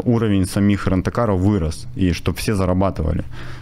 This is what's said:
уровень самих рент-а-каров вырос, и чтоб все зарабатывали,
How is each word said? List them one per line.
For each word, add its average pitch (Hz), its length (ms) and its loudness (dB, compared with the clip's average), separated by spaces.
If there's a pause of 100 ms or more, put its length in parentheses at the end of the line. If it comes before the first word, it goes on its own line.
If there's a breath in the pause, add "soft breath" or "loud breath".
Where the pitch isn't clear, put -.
уровень 107 420 2
самих 101 400 2
рент-а-каров 95 540 0
вырос, 92 560 0
и 92 160 2
чтоб - 240 -2
все - 180 -2
зарабатывали, 90 720 0 (380 loud breath)